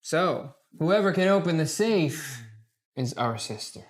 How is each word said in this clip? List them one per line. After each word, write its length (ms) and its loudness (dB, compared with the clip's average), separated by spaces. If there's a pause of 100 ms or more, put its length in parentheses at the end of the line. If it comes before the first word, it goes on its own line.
So, 540 -2 (240)
whoever 320 2
can 160 2
open 300 4
the 80 2
safe 800 0 (520)
is 200 -4
our 220 -2
sister. 520 -12